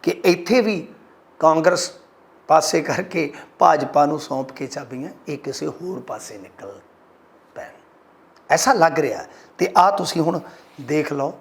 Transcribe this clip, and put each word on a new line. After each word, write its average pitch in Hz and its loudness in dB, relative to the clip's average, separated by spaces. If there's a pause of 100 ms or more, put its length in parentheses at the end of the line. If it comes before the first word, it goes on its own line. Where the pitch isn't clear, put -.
ਕਿ - 0 (140)
ਇੱਥੇ 196 4
ਵੀ 202 -2 (540)
ਕਾਂਗਰਸ 160 2 (580)
ਪਾਸੇ 156 4
ਕਰਕੇ 156 -4 (260)
ਭਾਜਪਾ 151 4
ਨੂੰ 151 -2
ਸੌਂਪ 135 -6
ਕੇ 139 -12
ਚਾਬੀਆਂ 131 -12 (180)
ਇਹ 143 -8
ਕਿਸੇ 143 -8
ਹੋਰ 180 -10
ਪਾਸੇ 107 -14
ਨਿਕਲ 95 -18 (800)
ਪੈਣ, - -16 (800)
ਐਸਾ 165 4
ਲੱਗ 165 4
ਰਿਹਾ। 123 -2 (340)
ਤੇ 175 0
ਆਹ 180 8
ਤੁਸੀਂ 170 -2
ਹੁਣ 170 0 (400)
ਦੇਖ 151 -2
ਲਓ 143 -4